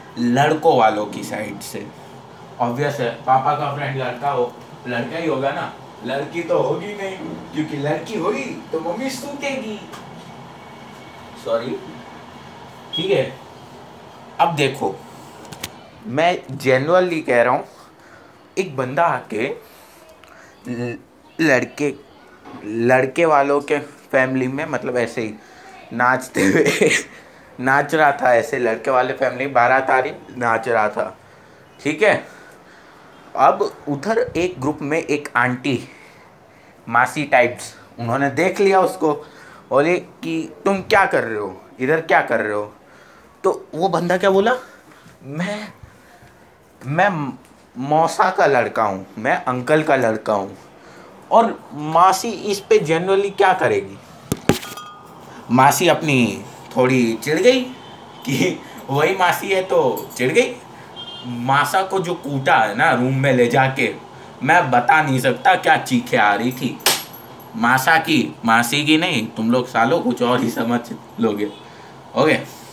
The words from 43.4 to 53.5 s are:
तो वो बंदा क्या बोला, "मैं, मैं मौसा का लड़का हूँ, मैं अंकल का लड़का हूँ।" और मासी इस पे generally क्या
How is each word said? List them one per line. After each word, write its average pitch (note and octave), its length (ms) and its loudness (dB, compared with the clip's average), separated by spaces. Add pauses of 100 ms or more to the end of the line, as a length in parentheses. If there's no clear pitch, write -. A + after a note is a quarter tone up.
तो - 320 -2
वो F3 140 0
बंदा F3 280 0
क्या G3 120 2
बोला, G3 220 4 (720)
"मैं, F#3 500 -8 (1120)
मैं D#3 480 0 (440)
मौसा D#3 520 2
का F#3 160 2
लड़का A#2+ 380 2
हूँ, F#2+ 240 -2 (100)
मैं A#2+ 280 -2
अंकल C3 380 2
का D3+ 120 2
लड़का A2+ 380 0
हूँ।" G2+ 240 -4 (720)
और A3 420 2
मासी E3+ 560 2
इस G3 300 -4
पे G#3 200 4
generally F#3 580 0
क्या F#3+ 160 6